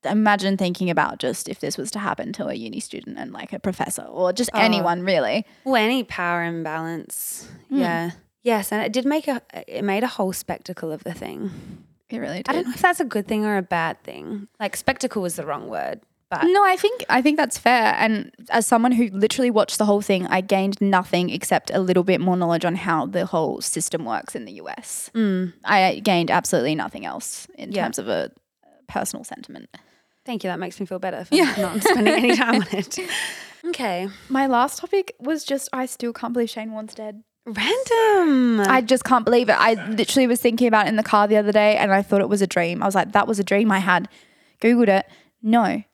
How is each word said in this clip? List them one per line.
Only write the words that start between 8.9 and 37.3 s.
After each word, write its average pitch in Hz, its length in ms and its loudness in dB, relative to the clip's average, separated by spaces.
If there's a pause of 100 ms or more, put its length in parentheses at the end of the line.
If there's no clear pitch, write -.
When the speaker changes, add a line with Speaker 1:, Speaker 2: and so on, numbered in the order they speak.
Speaker 2:
did 247 140 -2
make 294 240 0
a, 254 120 -2 (260)
it - 180 -6
made 202 180 0
a 190 40 -2
whole 190 260 -2
spectacle - 580 -10
of 151 140 -10
the - 80 -8
thing. 80 360 -10 (600)
Speaker 1:
It 226 100 -10
really 175 200 -8
Speaker 2:
I - 140 -4
don't - 100 0
Speaker 1:
did. 247 40 -4
Speaker 2:
know 247 60 -4
if - 80 -6
that's 359 180 4
a 320 60 0
good 208 220 -4
thing 214 180 0
or 208 120 2
a 190 40 0
bad 170 420 -4
thing. 123 460 -12 (100)
Like, 208 160 -6
spectacle 269 460 -2
was 175 160 -6
the 156 80 -8
wrong 143 240 -8
word, 71 320 -6 (280)
but - 140 -2
Speaker 1:
No, 381 220 6
I 381 100 4
think, 427 340 -2
I 254 120 4
think 294 160 4
that's - 200 0
fair. 233 400 4
And 220 320 0 (200)
as 233 180 2
someone 240 240 4
who 233 160 4
literally 208 420 2
watched 214 280 2
the 214 80 2
whole 208 160 4
thing, 190 260 0
I 185 140 0
gained 196 400 0
nothing 185 480 2
except - 420 -2
a 180 80 2
little 180 240 4
bit 185 160 2
more 180 160 2
knowledge 170 300 0
on 175 100 0
how 165 300 -2
the 180 200 -4
whole 165 360 -2
system - 420 -6
works 110 320 -6
in 120 80 -10
the 95 100 -16
U 82 140 -16
S. - 480 -12
Speaker 2:
Mm. 185 380 0 (100)
Speaker 1:
I 185 400 2
gained 175 260 2
absolutely 151 460 0
nothing 98 300 -8
else - 420 -12 (100)
in - 140 -14
Speaker 2:
Yeah. 196 120 -4
Speaker 1:
terms - 140 -6
of 98 120 -8
a 82 220 -4 (580)
personal - 340 -6
sentiment. - 460 -18 (560)
Speaker 2:
Thank 233 180 -8
you. 190 60 -4
That 175 100 -6
makes 185 200 -10
me 196 60 -6
feel 180 140 -10
better 185 260 -8
for - 100 -2
Speaker 1:
Yeah. 302 220 4
Speaker 2:
not 196 240 -2
spending 220 320 4
any 240 220 4
time 233 260 2
on 175 60 -4
Speaker 1:
<laughs> - 40 -8
Speaker 2:
it. 196 280 -6 (680)
Okay. 202 400 -4 (220)
Speaker 1:
My 269 180 2
last 254 320 2
topic 381 400 -2
was 294 260 -4
just, 277 280 -4
I 254 120 -4
still 240 280 -6
can't 233 200 -6
believe 233 160 0
Shane 220 240 -10
Warne's 214 220 -12
dead. 214 280 -12 (220)